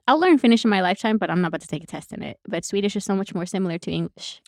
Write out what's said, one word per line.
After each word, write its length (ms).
I'll 120
learn 200
Finnish 240
in 80
my 100
lifetime, 380
but 100
I'm 120
not 80
about 120
to 60
take 160
a 40
test 240
in 120
it. 240
But 180
Swedish 300
is 100
so 100
much 200
more 100
similar 320
to 140
English, 560